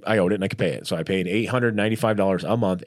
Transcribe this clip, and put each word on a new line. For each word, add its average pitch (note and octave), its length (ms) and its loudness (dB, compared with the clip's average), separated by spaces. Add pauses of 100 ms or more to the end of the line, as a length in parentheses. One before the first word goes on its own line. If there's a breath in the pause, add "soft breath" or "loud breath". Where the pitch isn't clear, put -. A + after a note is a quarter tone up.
I A2 120 2
owed F#2 160 4
it - 20 0
and F#2+ 80 -2
I F#2+ 60 0
could - 100 -10
pay E2 140 0
it. - 120 -10
So F2 120 -4
I E2 60 -2
paid F#2 260 -2
eight G#2+ 160 0
hundred A#2 320 0
ninety-five A2 400 0
dollars F#2+ 260 2
a G2+ 140 0
month F#2 300 0